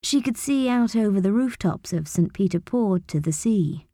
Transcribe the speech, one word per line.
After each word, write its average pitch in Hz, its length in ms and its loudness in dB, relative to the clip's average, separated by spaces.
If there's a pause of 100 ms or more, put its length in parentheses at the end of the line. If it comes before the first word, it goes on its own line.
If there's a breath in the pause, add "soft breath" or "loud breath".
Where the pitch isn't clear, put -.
she 285 180 0
could 247 160 -4
see 269 300 0
out 240 280 2
over 208 260 2
the 196 120 2
rooftops 233 600 -2
of 156 140 -4
Saint - 260 0
Peter 180 260 0
Port 196 480 0
to 151 120 -2
the 156 120 -2
sea 165 640 -2